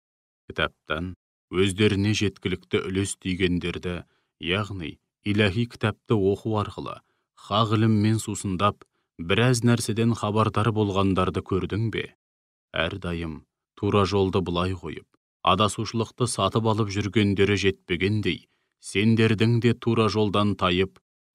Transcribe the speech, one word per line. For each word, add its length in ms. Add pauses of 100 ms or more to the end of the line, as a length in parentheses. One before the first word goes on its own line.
(500)
Кітаптан 640 (380)
өздеріне 680
жеткілікті 720
үлес 340
тигендерді, 800 (380)
яғни 560 (300)
иләһи 440
кітапты 480
оқу 400
арқылы 400 (400)
хақ 400
іліммен 400
сусындап, 640 (360)
біраз 440
нәрседен 560
хабардар 560
болғандарды 720
көрдің 460
бе? 240 (580)
Әрдайым 680 (340)
тура 260
жолды 360
былай 340
қойып, 320 (380)
адасушылықты 840
сатып 400
алып 240
жүргендері 680
жетпегендей, 840 (340)
сендердің 800
де 140
тура 340
жолдан 480
тайып, 420 (360)